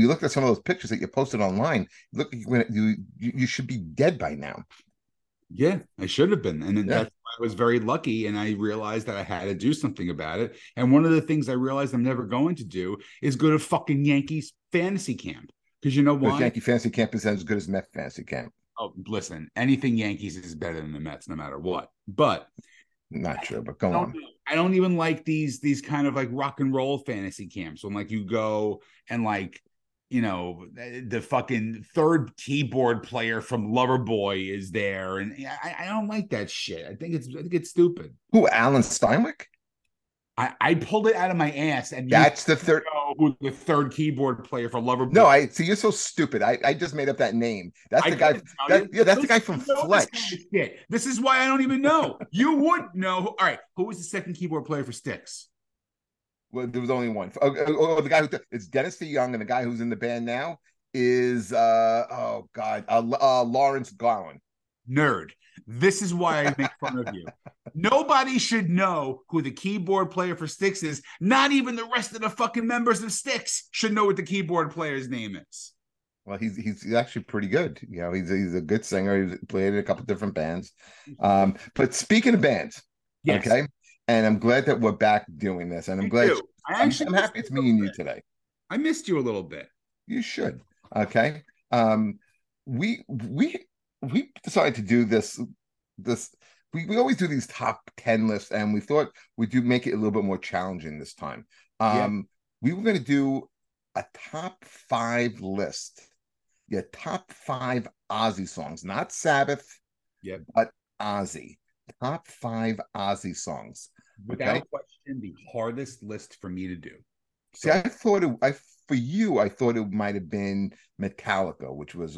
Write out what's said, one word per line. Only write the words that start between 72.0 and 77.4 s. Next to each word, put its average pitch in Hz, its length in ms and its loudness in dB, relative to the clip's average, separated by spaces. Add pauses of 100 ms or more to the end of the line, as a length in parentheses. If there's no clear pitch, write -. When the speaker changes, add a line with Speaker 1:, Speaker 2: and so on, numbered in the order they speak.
Speaker 2:
of 220 80 -10
the 214 80 0
fucking 226 380 -2
members 233 340 2
of 220 100 -6
Styx - 600 -6
should 220 220 0
know 208 120 4
what 196 120 2
the 185 60 -4
keyboard 165 480 -2
player's 143 380 -6
name 113 260 -8
is. - 360 -18 (540)
Speaker 1:
Well, 98 120 -8
he's, 107 180 -4
he's 107 380 -6
actually - 300 0
pretty 104 240 -4